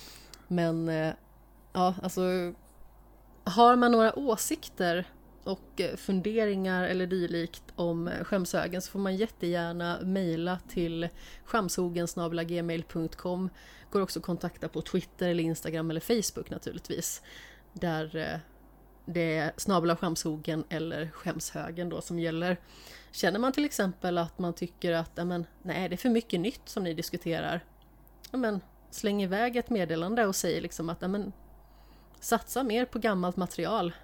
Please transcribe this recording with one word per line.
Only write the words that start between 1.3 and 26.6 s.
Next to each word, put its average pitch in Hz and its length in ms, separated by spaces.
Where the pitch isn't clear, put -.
ja, 185 200
alltså, 180 500
har 233 320
man 240 160
några 226 280
åsikter 190 840
och, - 380
eh, 165 140
funderingar 190 880
eller 180 240
dylikt 170 560
om, 170 320
eh, 175 160
skämshögen 180 580
så - 100
får 190 80
man 196 160
jättegärna 175 840
mejla 180 580
till 170 400
skämshogen 175 640
snabel 170 320
A 165 40
gmail 170 400
punkt 165 320
com. 180 340
Går 202 100
också 190 180
att 180 60
kontakta 175 420
på 160 140
Twitter - 480
eller 170 140
Instagram 160 460
eller 160 100
Facebook - 500
naturligtvis. - 720
Där, 160 420
eh, 160 240
det 165 320
är 156 200
snabel 175 340
A 165 40
skämshogen 160 760
eller 160 440
skämshögen 165 760
då 165 120
som 170 180
gäller. 165 380
Känner 196 280
man 254 120
till 294 140
exempel 185 520
att 170 220
man 175 140
tycker - 380
att, 165 240
ja, 170 100
men, 175 200
nej, 180 280
det 175 60
är - 20
för 254 120
mycket 226 300
nytt 196 300